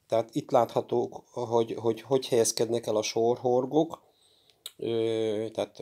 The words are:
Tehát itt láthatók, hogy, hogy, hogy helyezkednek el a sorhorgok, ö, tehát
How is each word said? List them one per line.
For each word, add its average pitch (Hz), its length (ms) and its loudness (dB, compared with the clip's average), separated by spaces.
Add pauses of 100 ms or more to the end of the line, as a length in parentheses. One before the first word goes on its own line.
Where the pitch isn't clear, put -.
Tehát - 280 0
itt - 160 -4
láthatók, 120 800 0
hogy, 117 440 0
hogy, 110 260 -2
hogy 135 280 0
helyezkednek 117 580 2
el 110 100 0
a 107 60 2
sorhorgok, 127 1000 0 (760)
ö, 113 760 -2
tehát - 300 -6